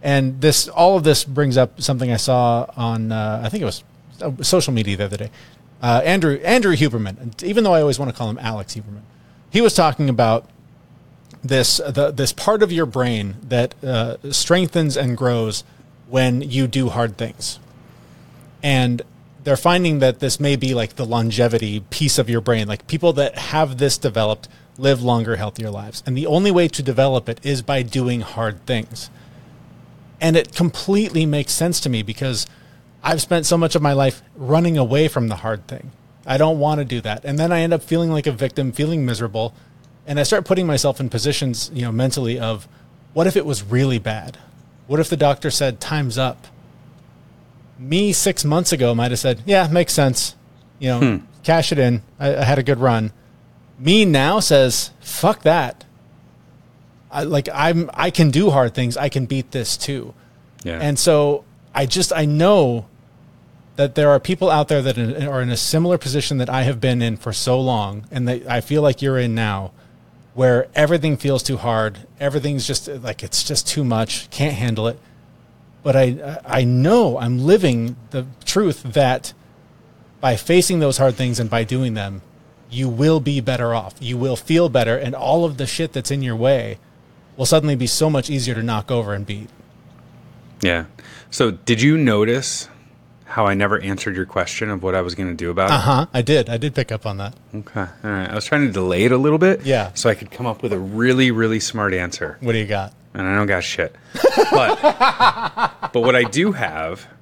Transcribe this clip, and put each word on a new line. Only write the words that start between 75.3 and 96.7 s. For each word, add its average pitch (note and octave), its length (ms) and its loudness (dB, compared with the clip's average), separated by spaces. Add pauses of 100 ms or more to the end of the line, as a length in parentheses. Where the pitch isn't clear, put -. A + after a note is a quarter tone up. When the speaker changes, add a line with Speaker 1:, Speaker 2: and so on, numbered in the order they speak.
Speaker 1:
But C3+ 120 2
I, C3+ 500 0
I, B2+ 140 0
I C3 40 4
know C3+ 540 4
I'm B2 220 -2
living C3 560 2 (160)
the C3 140 -6 (200)
truth - 380 0
that B2+ 500 0 (880)
by B2+ 140 2
facing F3+ 440 2
those C#3+ 180 2
hard C3 180 4
things B2 240 -2
and A#2 100 -2
by A#2 140 0
doing B2+ 320 -2
them, G2 260 -8 (480)
you B2+ 200 -4
will D3 300 2
be C#3 220 -2
better A#2+ 340 -2
off. G2 240 -6
You B2 180 -6
will B2+ 180 -2
feel D#3+ 340 2
better, A#2 280 2
and C#3+ 160 -4
all C#3 320 0
of D3 120 -4
the C3 100 -4
shit E3 260 -6
that's C3 180 -6
in C#3 120 -4
your B2 120 -4
way A2+ 420 0 (600)
will C3 80 -2
suddenly D3+ 300 2
be B2 120 -2
so D#3 220 0
much C#3 200 -2
easier B2+ 260 -4
to A2+ 80 -4
knock A2 280 -4
over A2 220 -2
and G2+ 120 -6
beat. G#2 240 -12 (1120)
Speaker 2:
Yeah. E2+ 240 0 (440)
So A#2+ 220 2
did A2 300 0
you D3+ 160 4
notice A#2+ 720 0 (560)
how G#2+ 220 0
I G2 80 2
never G2+ 240 0
answered F#2+ 360 -6
your F#2 120 -4
question G2+ 420 -4
of G2 140 -6
what F#2 120 -2
I F#2+ 60 0
was F2 140 -6
gonna F2+ 180 -6
do E2+ 160 -8
about F#2 220 0
it? - 20 2
Speaker 1:
Uh-huh. C3+ 400 2
I B2 80 0
did. B2+ 280 2
I A#2 80 -4
did C3 180 -4